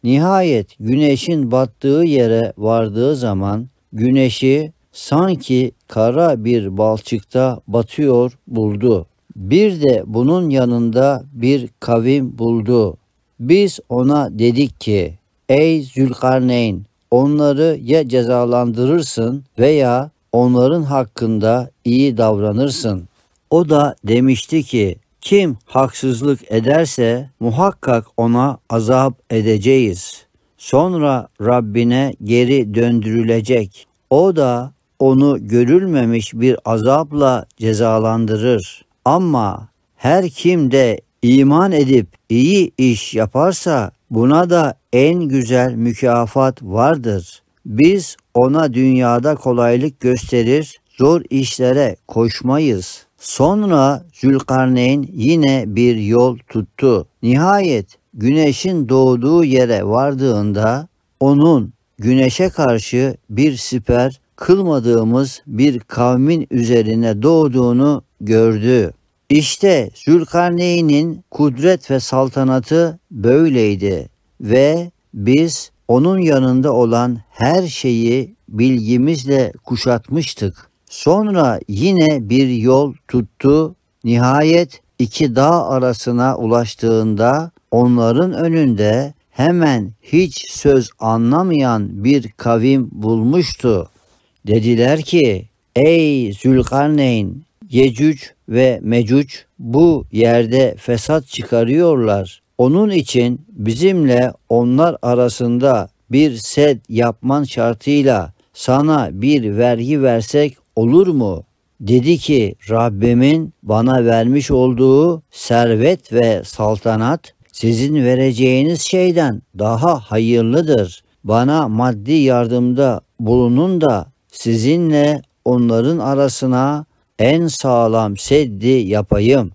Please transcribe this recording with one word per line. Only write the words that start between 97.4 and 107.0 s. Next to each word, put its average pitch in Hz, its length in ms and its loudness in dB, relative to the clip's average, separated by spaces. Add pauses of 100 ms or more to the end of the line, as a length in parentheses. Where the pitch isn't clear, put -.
Yecüc 135 560 0 (240)
ve 123 340 2
Mecüc 120 520 0 (240)
bu 135 520 0
yerde 117 640 2
fesat 135 500 -4
çıkarıyorlar. 117 1120 -2 (160)
Onun 165 320 2
için 131 600 -2
bizimle 127 840 0 (180)
onlar 127 520 0
arasında 120 880 0 (220)
bir 139 240 2
sed 139 440 0 (100)
yapman 120 540 -2